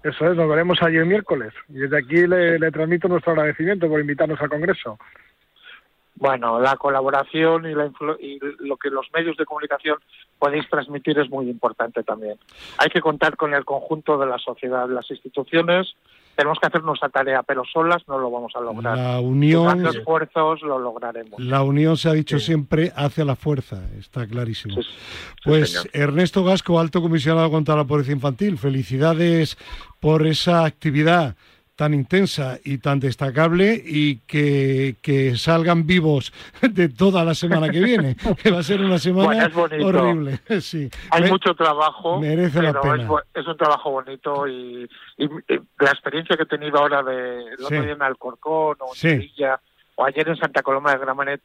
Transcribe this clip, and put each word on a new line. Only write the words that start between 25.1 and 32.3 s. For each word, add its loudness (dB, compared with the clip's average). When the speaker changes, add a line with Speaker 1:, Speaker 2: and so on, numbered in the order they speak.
Speaker 3:
Pues, 4
Speaker 2:
señor. -6
Speaker 3:
Ernesto 0
Gasco, 2
alto 0
comisionado 2
contra 2
la 2
pobreza 0
infantil, -2
felicidades 0
por 4
esa 2
actividad 2
tan 0
intensa 0